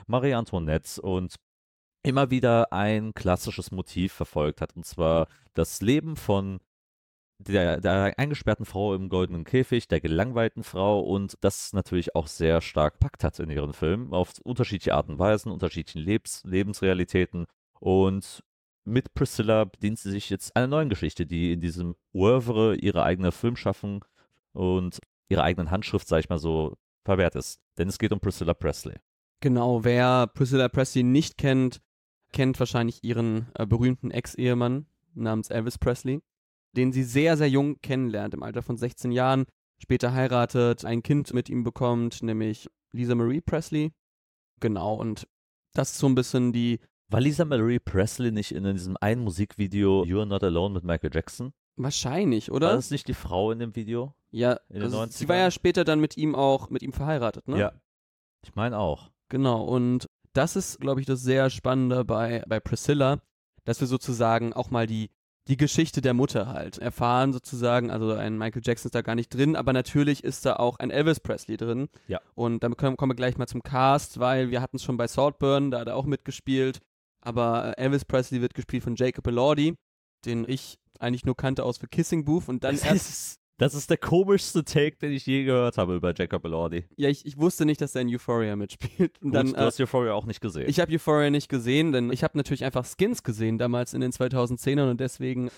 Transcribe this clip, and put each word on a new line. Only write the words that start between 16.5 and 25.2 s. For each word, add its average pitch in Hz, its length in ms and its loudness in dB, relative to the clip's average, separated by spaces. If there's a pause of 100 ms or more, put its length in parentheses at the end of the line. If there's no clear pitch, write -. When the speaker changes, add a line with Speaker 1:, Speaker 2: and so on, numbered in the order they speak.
Speaker 1:
Und 95 640 0 (400)
mit 120 300 -2
Priscilla 110 520 2
bedient 104 340 -4
sie 101 100 -10
sich 101 220 -6
jetzt - 240 -6
einer 123 100 4
neuen 147 240 0
Geschichte, 82 380 -2
die 85 260 0
in 85 80 -2
diesem 87 340 -4 (200)
Oeuvre 110 640 4
ihre 90 260 2
eigene 90 280 2
Filmschaffung 101 720 -4 (480)
und 92 440 -2 (320)